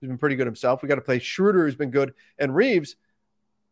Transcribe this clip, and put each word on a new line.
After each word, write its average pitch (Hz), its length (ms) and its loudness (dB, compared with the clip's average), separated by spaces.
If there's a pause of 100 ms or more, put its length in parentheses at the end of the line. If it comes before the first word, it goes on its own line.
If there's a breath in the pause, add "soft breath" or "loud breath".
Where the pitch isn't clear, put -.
who's 135 80 -12
been 127 100 -8
pretty 143 180 0
good 127 100 0
himself. 123 360 -2
We 143 60 -8
gotta 135 120 0
pay 127 180 -2
Schroeder, 185 460 2
who's 143 100 0
been 139 160 -4
good, 135 220 0 (260 soft breath)
and 135 160 -2
Reaves." 185 420 2 (760)